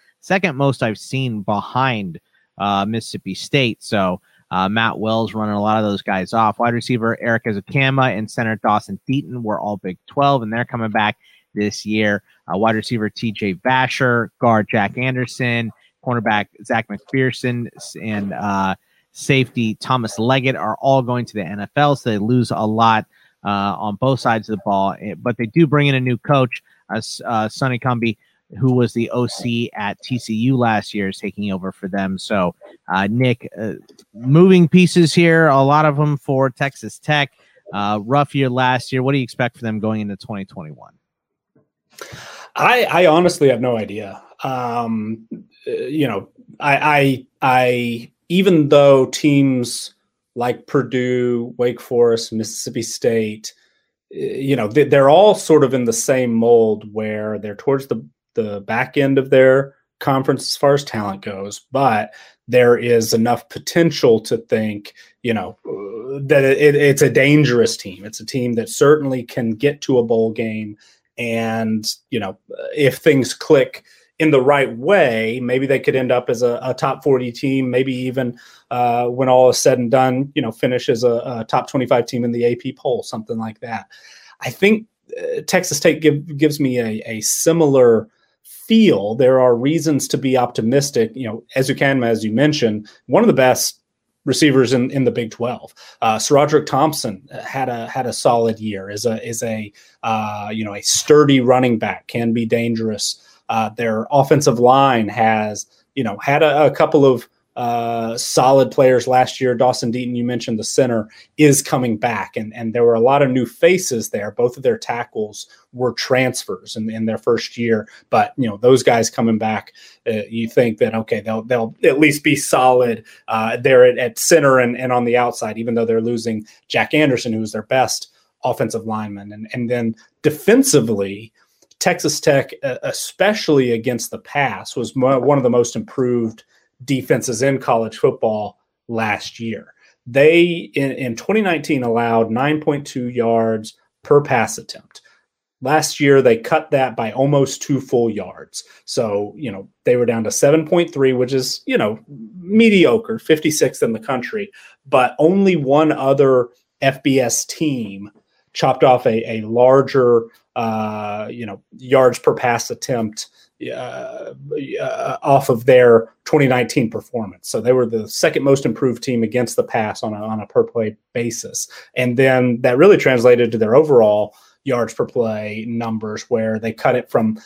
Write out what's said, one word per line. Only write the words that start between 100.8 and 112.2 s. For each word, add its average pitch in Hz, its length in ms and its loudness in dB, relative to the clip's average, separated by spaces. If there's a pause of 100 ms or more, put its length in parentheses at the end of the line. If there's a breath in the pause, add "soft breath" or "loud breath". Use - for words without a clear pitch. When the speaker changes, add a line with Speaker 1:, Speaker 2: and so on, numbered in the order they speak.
Speaker 2:
sturdy 147 580 4
running 123 380 4
back, 101 300 -6
can 117 260 -4
be 117 140 -2
dangerous. 113 760 -4 (260 soft breath)
Uh, 110 200 -2
their 113 420 -4
offensive 139 480 2
line 123 480 4
has, 107 600 -2 (280)
you 135 80 -4
know, 101 140 -6
had 147 260 2
a, 147 220 4
a 131 60 4
couple 147 340 2
of, 127 240 2 (260)
uh, 117 640 -4
solid 131 520 2
players 127 380 4
last 127 340 2
year. 127 140 0
Dawson 123 360 0
Deaton, 123 240 -6
you 120 80 -4
mentioned 120 360 -4
the 104 40 -8
center, 120 460 0 (280 soft breath)
is 143 260 4
coming 123 340 -2
back, 110 380 -6